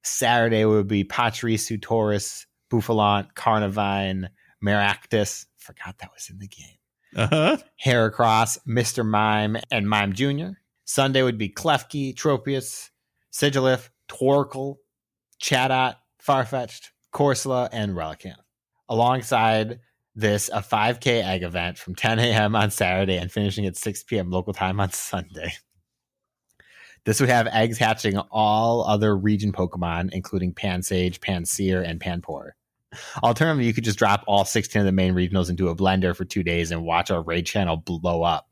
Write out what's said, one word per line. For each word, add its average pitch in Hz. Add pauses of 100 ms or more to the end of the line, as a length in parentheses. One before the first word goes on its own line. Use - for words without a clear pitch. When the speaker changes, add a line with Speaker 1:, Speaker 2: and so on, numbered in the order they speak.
Speaker 1:
Saturday 117
would 107
be 101
Pachirisu, 113
Tauros, 107 (240)
Bouffalant, 104
Carnivine, 98 (340)
Maractus." 101 (100)
Forgot -
that -
was -
in 92
the 98
game. - (380)
Speaker 2:
Uh-huh. 156 (260)
Speaker 1:
Heracross, 113
Mister 120
Mime, 107 (140)
and 104
Mime 101
Junior. 143 (240)
Sunday 135
would 120
be 104
Klefki, 139
Tropius, 135 (400)
Sigilyph, 131 (180)
Torkoal, 139 (640)
Chatot, 127 (280)
Farfetch'd, 127 (200)
Corsola, 127
and 104
Relicanth. 80 (540)
Alongside 117 (360)
this, 104
a 107
five 117
K 120
egg 92
event 87
from 92
ten 113
A 117
M 107
on 104
Saturday 92
and 87
finishing 101
at 92
six -
P 113
M 90
local 92
time 95
on 95
Sunday. - (1500)
This 110
would 131
have 117
eggs 113
hatching 110
all 110
other 107
region 104
Pokemon, 87
including 90
Pansage, 90
Pansear, 92
and 82
Panpour. 85 (720)
Alternatively, 131
you 117
could 117
just 113
drop 101
all 101
sixteen -
of 101
the 95
main 92
regionals 90
into 90
a 82
blender 95
for 92
two 95
days 85
and 82
watch 85
our 87
raid 82
channel 90
blow 85
up. 82